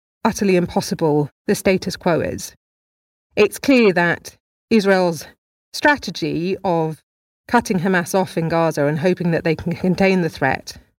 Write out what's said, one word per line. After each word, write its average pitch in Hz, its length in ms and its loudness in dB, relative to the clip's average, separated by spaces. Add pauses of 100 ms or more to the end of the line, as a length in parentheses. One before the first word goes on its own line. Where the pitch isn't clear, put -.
(240)
utterly 202 320 0
impossible 165 760 0 (160)
the 208 80 0
status 190 400 -2
quo 160 260 0
is. - 320 -6 (840)
It's 208 220 2
clear 240 360 4
that 170 420 -2 (340)
Israel's 185 560 2 (480)
strategy 175 920 -2
of 160 380 -2 (460)
cutting 233 320 0
Hamas 180 340 0
off 190 240 -2
in 165 120 -2
Gaza 160 360 0
and 151 140 0
hoping 175 320 0
that 165 120 0
they 160 120 0
can 170 180 -6
contain 190 480 2
the 160 80 -2
threat - 480 -4 (220)